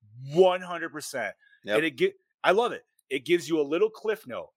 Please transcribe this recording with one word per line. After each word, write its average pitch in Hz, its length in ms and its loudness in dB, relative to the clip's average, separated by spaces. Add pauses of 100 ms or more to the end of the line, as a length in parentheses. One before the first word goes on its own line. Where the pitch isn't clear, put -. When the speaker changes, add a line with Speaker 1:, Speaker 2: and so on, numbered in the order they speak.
(320)
Speaker 1:
One 180 300 4
hundred 170 280 -8
percent. 127 440 -8 (300)
Speaker 2:
Yep. 107 120 0
Speaker 1:
And 156 100 4
it 139 100 -6
gi-, 185 160 2 (300)
I 170 100 6
love 214 200 2
it. - 120 -10 (260)
It 131 140 -6
gives 156 240 0
you 151 120 0
a - 20 2
little 170 280 0
cliff 214 360 -6
note. 98 300 -10